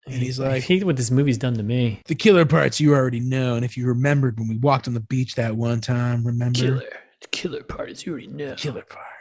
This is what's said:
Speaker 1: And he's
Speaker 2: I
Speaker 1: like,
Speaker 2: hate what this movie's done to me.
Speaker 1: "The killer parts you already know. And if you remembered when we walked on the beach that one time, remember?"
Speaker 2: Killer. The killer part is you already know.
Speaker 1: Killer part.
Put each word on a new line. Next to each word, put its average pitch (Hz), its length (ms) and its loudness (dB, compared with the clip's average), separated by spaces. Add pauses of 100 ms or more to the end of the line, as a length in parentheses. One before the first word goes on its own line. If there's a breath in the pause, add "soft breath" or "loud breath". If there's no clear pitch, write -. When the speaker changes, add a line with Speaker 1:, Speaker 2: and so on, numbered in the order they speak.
Speaker 1:
And 127 160 -6
he's 127 160 -4
Speaker 2:
I 135 180 -2
Speaker 1:
like, 131 80 -2
Speaker 2:
hate 185 200 2
what 170 140 0
this 120 140 -2
movie's 135 260 2
done 127 160 -2
to 110 100 -2
me. 117 440 0
Speaker 1:
"The 156 80 -2
killer 185 300 6
parts 139 360 2
you 147 120 6
already 127 280 2
know. 127 340 0
And 120 80 0
if 123 140 -6
you 123 100 -2
remembered 127 500 2
when 113 120 -4
we 113 80 -2
walked 135 320 2
on 123 40 -4
the 117 60 -2
beach 127 360 -4
that 113 200 -2
one 117 240 0
time, 120 480 0
remember?" 120 320 0
Speaker 2:
Killer. 127 300 0 (320)
The - 80 -20
killer - 340 -6
part - 260 -10
is - 160 -14
you 180 60 -6
already 135 160 -10
know. 139 300 -10
Speaker 1:
Killer 123 240 -8
part. - 240 -18 (160)